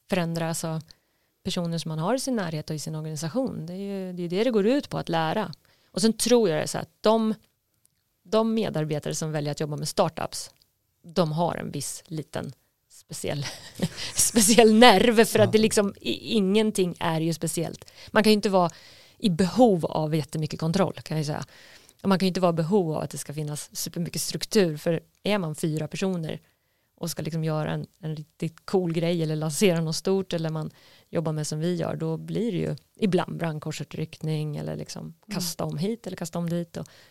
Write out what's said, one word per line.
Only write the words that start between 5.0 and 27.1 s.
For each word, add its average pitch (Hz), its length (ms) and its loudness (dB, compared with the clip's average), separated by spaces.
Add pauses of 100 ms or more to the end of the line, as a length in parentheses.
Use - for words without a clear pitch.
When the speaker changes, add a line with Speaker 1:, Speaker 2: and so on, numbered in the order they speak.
Speaker 1:
lära. 165 440 -2 (380)
Och - 100 -6
sen 220 120 4
tror 226 360 4
jag 151 100 0
det 143 40 0
är - 40 -2
så - 120 -6
att - 100 -8 (120)
de, 220 340 4 (880)
de 220 320 2
medarbetare 156 600 -2
som 156 180 -4
väljer 147 180 -2
att 147 100 -6
jobba 151 160 -4
med 147 120 -6
startups, - 640 -2 (520)
de 165 300 0
har 165 240 0
en - 140 -8
viss - 360 -8
liten - 460 -8 (380)
speciell, - 560 -8 (320)
<laughs> - 80 -2 (280)
speciell 220 600 6
nerv 226 500 8
för - 140 2
att 214 80 8
Speaker 2:
Ja. 196 60 0
Speaker 1:
det 214 60 6
liksom 214 420 2
i-, - 340 -4
ingenting 202 640 2
är 160 200 0
ju 165 140 0
speciellt. - 560 -6 (200)
Man 214 120 4
kan 214 80 6
ju 214 40 6
inte 208 140 2
vara 180 220 4 (480)
i 214 120 0
behov 185 560 4
av 156 280 -2
jättemycket 156 460 -4
kontroll, 165 320 0 (100)
kan 156 140 -6
jag 156 100 -2
säga. - 180 -6 (580)
Och 196 60 -2
man 190 100 4
kan 190 80 2
ju - 20 2
inte 185 120 -2
vara 180 120 4
i - 40 -4
behov 165 400 0
av - 60 -2
att - 80 -6
det 151 80 -10
ska 143 160 -10
finnas 147 420 -8
supermycket - 460 -6
struktur, 170 540 0
för 165 240 -2 (220)
är 202 160 0
man 160 160 -4
fyra 151 340 -2
personer 170 520 -4 (560)
och 170 140 -6